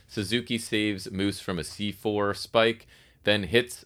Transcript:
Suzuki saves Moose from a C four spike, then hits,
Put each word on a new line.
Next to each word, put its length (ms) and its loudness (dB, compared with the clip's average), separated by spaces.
Suzuki 520 -2
saves 520 -2
Moose 300 -2
from 180 -4
a 60 -4
C 280 -6
four 420 -2
spike, 520 2
then 200 4
hits, 420 0